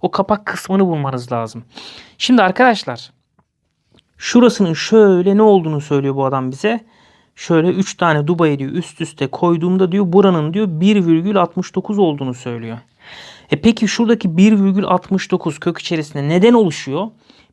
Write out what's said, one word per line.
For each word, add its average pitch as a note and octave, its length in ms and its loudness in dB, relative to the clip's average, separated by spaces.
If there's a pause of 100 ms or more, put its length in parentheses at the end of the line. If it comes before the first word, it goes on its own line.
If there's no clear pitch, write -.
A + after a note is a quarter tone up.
o F#3 100 -2
kapak G3+ 340 -2
kısmını F#3+ 400 -2
bulmanız C3+ 460 -6
lazım. A#2 320 -8 (540)
Şimdi B3 240 2
arkadaşlar F#3+ 720 -2 (1040)
şurasının A3+ 560 2
şöyle G3 640 4
ne G#3+ 40 4
olduğunu E3+ 400 2
söylüyor C#3 340 -2
bu C3+ 100 -2
adam C3 260 -4
bize. A3+ 340 -4 (500)
Şöyle E3 320 0
üç F#3 300 -2
tane D3+ 300 0
dubayı E3 320 0
diyor C3+ 120 -6
üst - 300 -8
üste C#3 260 -6
koyduğumda F3 640 0
diyor F#3+ 220 -2
buranın F3+ 400 2
diyor G#3+ 160 -2
bir F#3 360 2
virgül E3+ 320 0
altmış F3+ 380 -2
dokuz G3+ 240 -4
olduğunu C#3+ 340 0
söylüyor. A#2 440 -10 (760)
E D3 100 -2
peki A3+ 260 2
şuradaki A3 500 0
bir G3+ 260 4
virgül G3 200 0
altmış - 480 -2
dokuz E3+ 280 -4
kök E3 180 -4
içerisinde D3 520 -6
neden F#3 240 4
oluşuyor? F#3 540 0 (460)